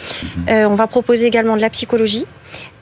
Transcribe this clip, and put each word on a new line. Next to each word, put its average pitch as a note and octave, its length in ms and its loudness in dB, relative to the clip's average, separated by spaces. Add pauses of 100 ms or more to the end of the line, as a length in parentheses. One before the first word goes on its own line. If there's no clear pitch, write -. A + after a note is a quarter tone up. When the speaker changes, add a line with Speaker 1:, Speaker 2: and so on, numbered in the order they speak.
(220)
Speaker 1:
Mhm. - 60 -10 (220)
Speaker 2:
euh, G#3+ 180 4
on G3+ 60 2
va A3 120 2
proposer A#3 380 2
également A3+ 320 2
de G#3 60 0
la A3 80 0
psychologie A3+ 560 -2 (560)